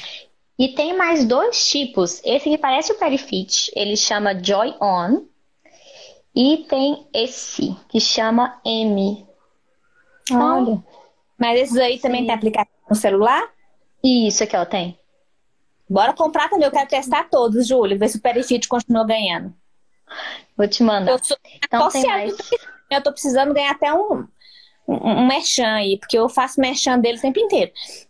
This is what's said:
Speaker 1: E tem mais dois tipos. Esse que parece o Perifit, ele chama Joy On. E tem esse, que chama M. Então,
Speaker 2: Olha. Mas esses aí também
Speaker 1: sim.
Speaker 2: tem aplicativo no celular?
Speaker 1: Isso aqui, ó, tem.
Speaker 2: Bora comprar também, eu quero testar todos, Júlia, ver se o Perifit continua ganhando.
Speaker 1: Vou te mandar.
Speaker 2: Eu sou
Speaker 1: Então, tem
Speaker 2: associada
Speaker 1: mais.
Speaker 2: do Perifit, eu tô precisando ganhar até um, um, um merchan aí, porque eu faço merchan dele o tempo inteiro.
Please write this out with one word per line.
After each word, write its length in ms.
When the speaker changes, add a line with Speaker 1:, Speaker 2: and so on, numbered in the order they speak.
Speaker 1:
E 160
tem 200
mais 300
dois 420
tipos. 560
Esse 280
que 60
parece 340
o 80
Perifit, 760
ele 220
chama 460
Joy 360
On. 460
E 220
tem 440
esse, 600
que 100
chama 640
M. 600
Então, 360
Speaker 2:
Olha. 180
Mas 240
esses 160
aí 220
também 220
Speaker 1:
sim. 60
Speaker 2:
tem 80
aplicativo 420
no 60
celular? 480
Speaker 1:
Isso 400
aqui, 120
ó, 100
tem. 340
Speaker 2:
Bora 240
comprar 360
também, 160
eu 60
quero 160
testar 420
todos, 380
Júlia, 300
ver 100
se 100
o 40
Perifit 460
continua 380
ganhando. 480
Speaker 1:
Vou 100
te 140
mandar. 300
Speaker 2:
Eu 120
sou 140
Speaker 1:
Então, 260
tem 120
Speaker 2:
associada 160
Speaker 1:
mais. 140
Speaker 2:
do 60
Perifit, 300
eu 140
tô 80
precisando 420
ganhar 180
até 220
um, 320
um, 80
um 160
merchan 480
aí, 240
porque 180
eu 120
faço 300
merchan 380
dele 220
o 20
tempo 180
inteiro. 320